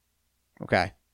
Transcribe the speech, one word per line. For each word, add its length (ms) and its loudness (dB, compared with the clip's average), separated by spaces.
Okay? 300 0